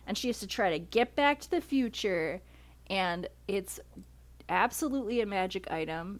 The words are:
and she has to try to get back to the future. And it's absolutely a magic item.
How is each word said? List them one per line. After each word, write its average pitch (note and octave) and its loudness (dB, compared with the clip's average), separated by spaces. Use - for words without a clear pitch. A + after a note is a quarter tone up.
and G3+ -4
she C4 -2
has A#3+ 0
to G3 -8
try G3+ 2
to D#3 2
get A3+ 2
back C#4+ 4
to - -16
the F4 2
future. F#3+ 0
And F3+ 0
it's G3 -4
absolutely A#3+ 2
a A3 2
magic F#3 -2
item. D#3+ -4